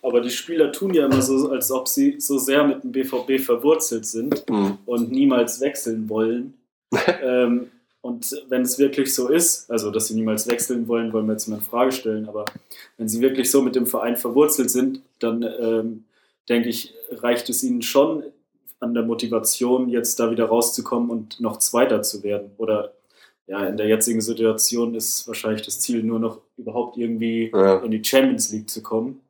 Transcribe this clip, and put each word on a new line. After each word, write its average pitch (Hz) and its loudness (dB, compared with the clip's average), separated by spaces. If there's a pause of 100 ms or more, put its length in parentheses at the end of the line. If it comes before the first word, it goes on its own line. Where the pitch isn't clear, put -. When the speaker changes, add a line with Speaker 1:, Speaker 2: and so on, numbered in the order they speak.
Speaker 1:
Aber 123 2
die 123 -4
Spieler 156 0
tun 190 -2
ja 147 6
immer 131 4
so, 135 2
als 131 -2
ob 127 -2
sie 139 2
so 139 -2
sehr 135 2
mit 135 0
dem 123 -8
B 135 0
V 123 -4
B 135 2
verwurzelt 123 2
sind 135 -4
Speaker 2:
Mhm. 101 0
Speaker 1:
und 120 -2
niemals 127 2
wechseln 113 -4
wollen. 113 0 (360)
Speaker 2:
<laughs> 123 0 (260)
Speaker 1:
Ähm, 123 2 (300)
und 120 -8
wenn 127 2
es 123 -2
wirklich 139 2
so 123 -2
ist, 165 2
also 104 -2
dass 110 0
sie 110 -6
niemals 110 0
wechseln 120 -2
wollen, 113 0
wollen 110 -2
wir 110 0
jetzt 107 -6
mal 107 -6
in 107 -8
Frage 127 0
stellen, 107 -4
aber 104 -6 (520)
wenn 113 -4
sie 113 -2
wirklich 131 2
so 139 6
mit 123 0
dem 120 2
Verein 120 -2
verwurzelt 131 2
sind, 131 0 (180)
dann, 117 -2
ähm, 113 -2 (420)
denke 120 2
ich, - -8 (180)
reicht 120 -2
es 120 -2
ihnen 123 0
schon 147 2 (560)
an 117 -4
der 117 0
Motivation, 117 0
jetzt 117 -2
da 117 2
wieder 113 2
rauszukommen 117 0
und 113 -8
noch 113 -2
Zweiter 107 2
zu 101 -6
werden. 101 -4
Oder 107 -2 (540)
ja, 98 -4
in 104 -4
der 107 0
jetzigen 110 2
Situation 113 0
ist - -6
wahrscheinlich 110 -4
das - -8
Ziel 117 0
nur 113 0
noch 113 -2 (160)
überhaupt 117 -6
irgendwie 113 -2
Speaker 2:
Ja. 95 6
Speaker 1:
in 110 -4
die 110 -2
Champions 131 4
League 107 -8
zu 110 -10
kommen. 120 -4 (100)